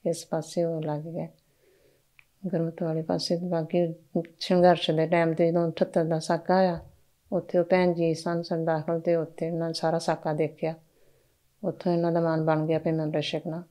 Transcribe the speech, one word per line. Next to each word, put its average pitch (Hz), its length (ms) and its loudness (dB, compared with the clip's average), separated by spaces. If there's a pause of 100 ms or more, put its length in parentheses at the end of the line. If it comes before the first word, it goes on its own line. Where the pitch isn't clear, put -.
ਇਸ 165 180 -4
ਪਾਸੇ 165 360 -4
ਉਹ 165 180 -2
ਲੱਗ 151 200 -4
ਗਏ 165 260 -8 (1200)
ਗੁਰਮਤਿ 165 380 -2
ਵਾਲੇ 160 160 -2
ਪਾਸੇ। 170 340 -2
ਬਾਕੀ 170 580 0 (460)
ਸੰਘਰਸ਼ 180 520 4
ਦੇ 160 160 2
time 165 260 2
ਤੇ 165 180 4
ਜਦੋਂ 170 180 2
ਅਠੱਤਰ 175 340 0
ਦਾ 160 160 0
ਸਾਕਾ 170 360 0
ਆਇਆ, 185 240 2 (520)
ਉੱਥੇ 180 280 0
ਉਹ 175 40 4
ਭੈਣ 180 300 4
ਜੀ 165 200 2
ਸਨ, 170 280 -4
ਸਨ 165 240 -4
ਦਾਖਲ 165 340 0
ਤੇ 170 160 2
ਉੱਥੇ 165 360 -4
ਉਹਨਾਂ 165 160 -2
ਨੇ 165 60 -4
ਸਾਰਾ 160 260 0
ਸਾਕਾ 160 340 -2
ਦੇਖਿਆ। 156 420 -2 (880)
ਉੱਥੋਂ 175 300 -2
ਇਹਨਾਂ 170 180 2
ਦਾ 170 100 2
ਮਨ 160 240 0
ਬਣ 156 200 2
ਗਿਆ 160 140 2
ਵੀ 165 120 -2
ਮੈਂ 160 140 -2
ਅੰਮ੍ਰਿਤ 151 180 -2
ਛਕਣਾ। 160 480 -6